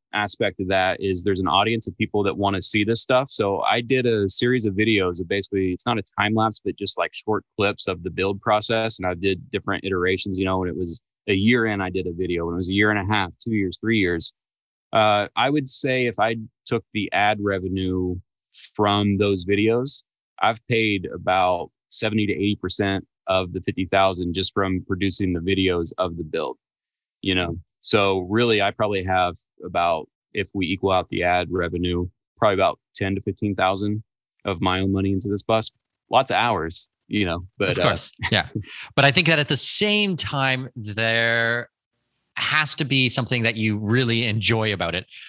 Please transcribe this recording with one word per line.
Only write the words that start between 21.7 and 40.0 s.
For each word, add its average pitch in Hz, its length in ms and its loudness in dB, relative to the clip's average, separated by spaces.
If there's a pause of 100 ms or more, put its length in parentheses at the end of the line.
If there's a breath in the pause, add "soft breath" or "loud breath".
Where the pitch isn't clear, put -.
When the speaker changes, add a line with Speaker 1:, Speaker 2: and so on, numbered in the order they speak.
Speaker 1:
seventy 107 360 0
to 101 60 -2
eighty 101 240 0
percent 98 480 -2 (220)
of 92 260 0
the 92 80 -6
fifty 95 240 -4
thousand 90 500 2
just 92 200 0
from 95 320 0
producing 95 460 0
the 85 80 -2
videos 90 580 0
of 87 180 -4
the 87 60 -8
build, 76 340 -6 (640)
you 92 140 -2
know? 85 240 -2 (220)
So 98 400 2 (100)
really, 110 320 4
I 98 80 2
probably 101 340 -2
have 90 300 2 (300)
about, 85 440 0 (240)
if 98 220 -6
we 95 120 0
equal 95 260 0
out 90 160 0
the 92 160 -2
ad 90 260 0
revenue, 87 580 -2 (300)
probably 104 160 2
about 92 240 0 (160)
ten 98 220 -2
to 95 40 -6
fifteen 98 360 -4
thousand 98 480 0 (400)
of 92 160 -4
my 92 200 0
own 98 120 2
money 95 200 0
into 98 160 -2
this 101 140 -2
bus. 110 300 0 (380)
Lots 131 200 2
of 85 60 0
hours, 92 500 0 (220)
you 104 160 0
know, 87 200 -2 (140)
but, 95 120 0
Speaker 2:
Of 90 100 -2
course, 92 320 0 (120)
Speaker 1:
uh, - 60 -6
Speaker 2:
yeah. 92 180 2 (460 loud breath)
But 135 100 6
I 143 60 8
think 160 160 2
that 160 140 4
at 143 80 -2
the 143 80 0
same 208 600 4